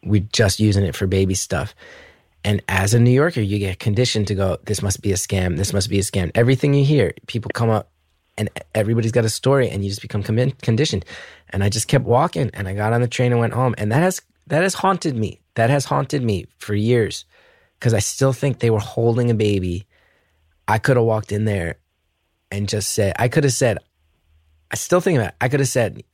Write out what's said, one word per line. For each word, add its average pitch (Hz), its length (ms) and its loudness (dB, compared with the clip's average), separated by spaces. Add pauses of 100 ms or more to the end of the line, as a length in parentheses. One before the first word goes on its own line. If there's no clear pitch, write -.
We're 101 300 0
just 101 260 2
using 101 260 2
it 82 100 -4
for 98 120 -2
baby 95 260 2
stuff." - 400 -4 (680)
And 104 240 0
as 98 260 0
a 120 60 6
New 120 120 6
Yorker, 139 280 2
you 104 200 0
get 95 200 -4
conditioned 107 480 0
to 104 80 -2
go, 92 300 0
"This - 160 -4
must 95 200 -2
be 101 120 0
a - 20 2
scam. 92 400 -2
This 98 160 -2
must 101 180 -2
be 98 100 0
a 92 40 0
scam." 90 320 -2
Everything 131 380 2
you 143 100 4
hear, 135 300 2 (140)
people - 260 -6
come 117 160 0
up 110 200 0 (480)
and 107 120 -4 (260)
everybody's 110 380 0
got 120 100 4
a 110 60 2
story 131 400 0
and 98 140 -6
you 101 60 -4
just 98 120 -10
become 101 220 -6
commin-, 123 380 -2
conditioned. 113 440 0 (460)
And 98 120 -2
I 101 60 2
just 110 180 -4
kept 127 160 2
walking 131 500 0
and 98 140 -6
I 95 60 -6
got 104 180 -2
on 120 80 2
the 120 80 0
train 123 240 0
and 120 80 2
went 117 140 0
home. 123 240 0
And 107 160 -2
that 143 80 4
has, 185 200 0 (260)
that 156 160 0
has 190 100 0
haunted 180 420 -2
me. 110 240 -4 (160)
That 113 140 2
has 143 160 2
haunted 143 380 -2
me 101 240 -2 (100)
for - 160 -6
years 107 520 0 (540)
'cause 117 140 2
I 101 60 2
still - 340 0
think 135 260 -4
they 117 100 2
were 110 100 2
holding 117 500 0
a 113 60 2
baby. 98 500 -2 (840)
I 110 100 2
could 123 200 2
have 117 80 4
walked 110 260 0
in 104 140 -2
there 90 300 -2 (760)
and 101 200 -6
just 104 220 -4
said, - 280 0
I 123 80 2
could 147 160 2
have 131 100 2
said, 117 240 2 (960)
I - 40 -8
still - 260 0
think 175 160 2
about 101 120 0
it. - 120 -14
I 131 80 0
could 139 100 0
have 135 100 0
said 110 320 -2 (120)